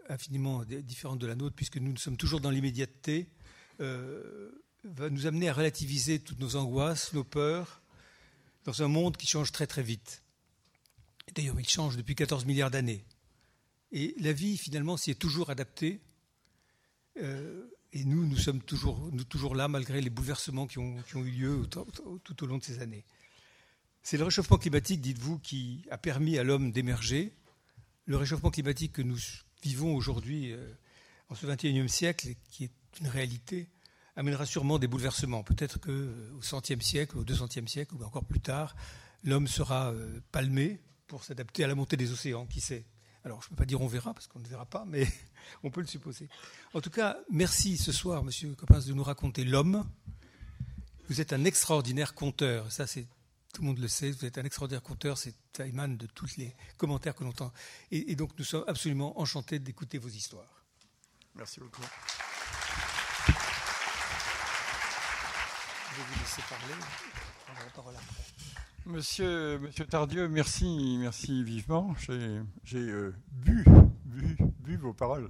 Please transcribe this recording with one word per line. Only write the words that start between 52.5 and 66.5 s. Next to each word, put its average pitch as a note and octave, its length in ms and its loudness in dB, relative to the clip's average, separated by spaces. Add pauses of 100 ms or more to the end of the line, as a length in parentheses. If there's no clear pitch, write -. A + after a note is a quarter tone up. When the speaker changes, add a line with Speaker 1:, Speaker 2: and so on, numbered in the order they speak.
Speaker 1:
ça C3+ 160 -4
c'est, A#2+ 220 -8 (440)
tout - 100 -8
le D3+ 40 0
monde C3 120 0
le A#2+ 100 -2
sait, C#3 240 -2
vous C3+ 120 -8
êtes B2 140 -6
un C3 60 -6
extraordinaire C#3 380 -6
conteur, - 360 -4
c'est, A#2 160 -8 (220)
ça C3+ 100 -6
émane C3+ 300 -4
de A2+ 100 -10
tous C3 300 -10
les B2 180 -8 (240)
commentaires D3 380 -2
que C#3 80 -6
l'on B2+ 60 -2
entend. B2 220 -6 (380)
Et, G#3 220 -2
et - 20 0
donc D3+ 240 -2
nous D3 60 -6
sommes D#3+ 240 -2
absolument D3 520 -2
enchantés D3 380 -4
d'écouter C3 400 -8
vos A#2+ 100 -10
histoires. G#2 560 -14 (720)
Speaker 2:
Merci - 240 -14
beaucoup. B2+ 240 -16 (4000)
Speaker 1:
Je C3 60 -10
vais C3+ 100 -8
vous B2+ 140 -4
laisser - 280 -6
parler, B2+ 300 -10